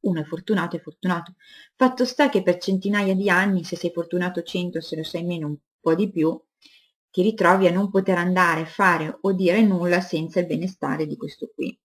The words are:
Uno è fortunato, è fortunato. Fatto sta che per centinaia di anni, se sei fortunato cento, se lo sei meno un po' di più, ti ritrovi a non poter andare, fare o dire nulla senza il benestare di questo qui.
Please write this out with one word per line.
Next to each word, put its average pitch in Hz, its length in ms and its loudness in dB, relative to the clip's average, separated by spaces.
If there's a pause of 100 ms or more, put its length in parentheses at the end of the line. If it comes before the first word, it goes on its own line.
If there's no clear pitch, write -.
Uno 175 180 0
è 151 60 -4
fortunato, 175 500 -4
è 160 60 -8
fortunato. 175 540 -6 (400)
Fatto 254 280 2
sta 269 240 2
che 196 160 0
per 180 140 2
centinaia 190 580 0
di 196 140 0
anni, 185 340 2
se 165 140 -8
sei 170 140 -4
fortunato 175 520 -4
cento, 175 380 -6
se 160 160 -10
lo 156 60 -6
sei 165 200 -6
meno 170 240 -4
un 147 100 -6 (220)
po' 165 160 2
di 202 160 -2
più, 160 260 0 (720)
ti - 120 -2
ritrovi 190 460 4
a 170 40 6
non 190 180 0
poter 190 280 2
andare, 170 480 2
fare 160 560 0
o 196 100 2
dire 185 300 4
nulla 180 400 4
senza 165 400 -2
il 175 40 -2
benestare 156 600 -4
di - 80 -8
questo - 400 -12
qui. - 280 -8